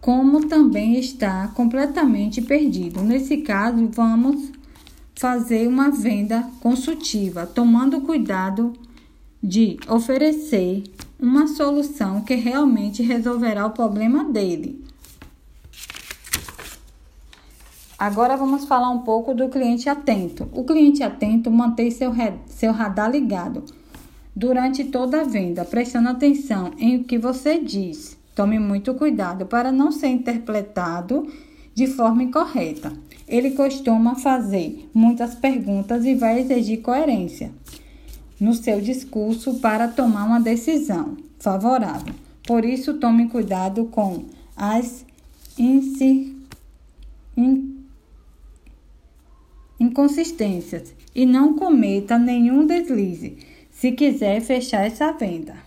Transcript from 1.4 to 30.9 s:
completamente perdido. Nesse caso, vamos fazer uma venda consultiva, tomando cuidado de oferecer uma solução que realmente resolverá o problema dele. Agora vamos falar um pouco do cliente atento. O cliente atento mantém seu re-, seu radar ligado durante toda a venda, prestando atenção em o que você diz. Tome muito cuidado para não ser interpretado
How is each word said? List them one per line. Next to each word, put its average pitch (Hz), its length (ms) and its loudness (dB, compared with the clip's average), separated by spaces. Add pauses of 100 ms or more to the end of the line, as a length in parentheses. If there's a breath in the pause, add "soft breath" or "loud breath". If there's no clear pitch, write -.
completamente 247 920 0
perdido. 185 640 0
Nesse 269 360 0
caso, 226 500 0
vamos 233 640 0 (640 loud breath)
fazer 240 540 0
uma 269 220 4
venda 220 580 0 (120)
consultiva, 214 880 -2
tomando 247 540 4
cuidado 214 720 -2 (720 loud breath)
de 202 340 2 (100)
oferecer 233 1000 0 (360)
uma 269 260 4
solução 285 760 -2
que 254 120 -2
realmente 240 680 0
resolverá 233 640 0
o 220 40 -2
problema 226 540 0
dele. 196 580 -4 (3250 soft breath)
Agora 208 360 0
vamos 269 300 -2
falar 254 260 2
um 240 100 -2
pouco 226 340 -2
do 254 160 0
cliente 240 400 0
atento. 214 640 -2
O 254 120 -6
cliente 285 380 4
atento 226 480 0
mantém 233 400 2
seu 254 200 -4
re-, 226 360 -2
seu - 260 0
radar 214 380 -2
ligado 208 520 -2 (720 loud breath)
durante 254 480 0
toda 254 380 -2
a - 20 -2
venda, 180 400 -4
prestando 240 460 -2
atenção 247 640 0
em 240 200 2
o 247 80 -2
que 240 140 -2
você 262 400 0
diz. 190 600 -8 (160)
Tome 208 240 2
muito 202 340 -2
cuidado 190 540 -2
para 247 260 0
não 277 180 4
ser 302 180 -2
interpretado 214 1160 -4 (480 loud breath)